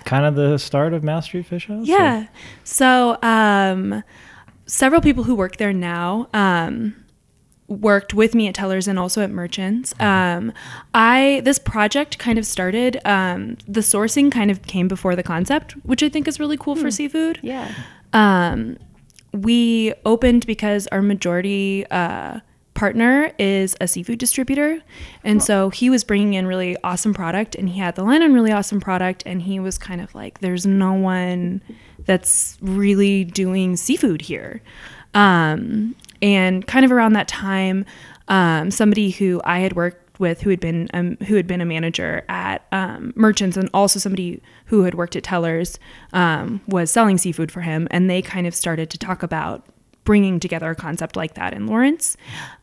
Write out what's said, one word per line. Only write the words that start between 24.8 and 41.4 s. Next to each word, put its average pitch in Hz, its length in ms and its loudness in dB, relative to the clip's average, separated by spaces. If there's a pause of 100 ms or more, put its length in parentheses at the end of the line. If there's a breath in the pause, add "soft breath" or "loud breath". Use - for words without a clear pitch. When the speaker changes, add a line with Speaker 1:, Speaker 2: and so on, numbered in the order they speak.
Speaker 2:
And 214 180 2
Speaker 3:
Cool. - 60 -2
Speaker 2:
so 196 240 2
he 240 200 0
was 254 120 2
bringing 202 320 0
in 185 120 -2
really 185 360 -4
awesome 180 320 -2
product, 190 400 -4
and 190 140 -4
he 180 100 -6
had 180 160 -4
the 185 80 -6
line 262 200 4
on 311 100 6
really 233 200 4
awesome 208 280 -2
product. 185 460 -2
And 180 160 -6
he 190 180 -6
was 185 180 -6
kind 180 220 -10
of 190 140 -14
like, - 260 -14
"There's 180 260 -4
no 190 280 2
one 180 640 -2 (460 loud breath)
that's - 560 0
really 196 640 2
doing 185 520 0
seafood 196 460 0
here." - 400 -10 (520 loud breath)
Um, 202 800 2 (280)
and 185 440 2
kind 262 180 4
of 254 80 6
around 226 220 6
that 208 140 0
time, 190 560 -2 (440 loud breath)
um, 170 420 4
somebody 208 400 2
who 180 340 0
I 175 160 0
had 190 140 0
worked 175 460 -4
with, 170 220 -2
who 202 80 0
had 185 100 2
been, 165 340 -4
um, 175 220 -2 (100)
who 208 80 2
had 190 120 2